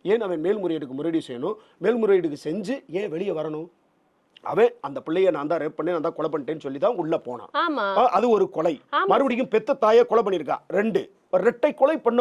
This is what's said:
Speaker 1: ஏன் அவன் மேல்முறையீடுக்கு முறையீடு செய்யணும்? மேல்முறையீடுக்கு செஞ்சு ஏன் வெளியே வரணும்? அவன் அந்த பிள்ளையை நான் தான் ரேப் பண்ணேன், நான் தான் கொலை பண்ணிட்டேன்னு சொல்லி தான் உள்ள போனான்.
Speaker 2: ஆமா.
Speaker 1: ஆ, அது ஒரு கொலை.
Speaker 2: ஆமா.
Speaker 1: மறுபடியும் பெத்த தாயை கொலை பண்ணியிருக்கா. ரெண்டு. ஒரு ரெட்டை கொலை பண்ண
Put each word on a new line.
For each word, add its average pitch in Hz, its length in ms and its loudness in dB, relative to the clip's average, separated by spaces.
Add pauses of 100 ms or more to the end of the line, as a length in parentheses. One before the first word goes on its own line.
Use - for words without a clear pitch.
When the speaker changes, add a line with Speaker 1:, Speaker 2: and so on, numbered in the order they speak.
(120)
Speaker 1:
ஏன் 226 160 2
அவன் 165 180 -4
மேல்முறையீடுக்கு 160 540 -4
முறையீடு 160 280 -2
செய்யணும்? 139 300 -6 (260)
மேல்முறையீடுக்கு 190 600 2
செஞ்சு 196 320 -4 (240)
ஏன் 208 100 -4
வெளியே 170 300 -4
வரணும்? 156 300 -8 (760)
அவன் 220 280 2 (100)
அந்த 139 240 -8
பிள்ளையை 180 260 2
நான் 151 180 -4
தான் 165 100 0
ரேப் 151 180 -6
பண்ணேன், 170 180 -2
நான் 156 100 -2
தான் 165 100 -4
கொலை 156 160 -2
பண்ணிட்டேன்னு 151 340 -6
சொல்லி 139 140 -8
தான் 202 220 0
உள்ள 160 160 -2
போனான். 120 340 -12 (120)
Speaker 2:
ஆமா. 285 220 -2 (120)
Speaker 1:
ஆ, 220 120 6
அது 202 200 2
ஒரு 202 200 4
கொலை. 165 240 -2 (180)
Speaker 2:
ஆமா. 349 200 2
Speaker 1:
மறுபடியும் 247 440 2
பெத்த 220 280 0
தாயை 226 220 6
கொலை 226 180 2
பண்ணியிருக்கா. 160 340 -2 (200)
ரெண்டு. 214 240 0 (300)
ஒரு 185 180 2
ரெட்டை 240 240 2
கொலை 285 220 2 (100)
பண்ண 240 160 4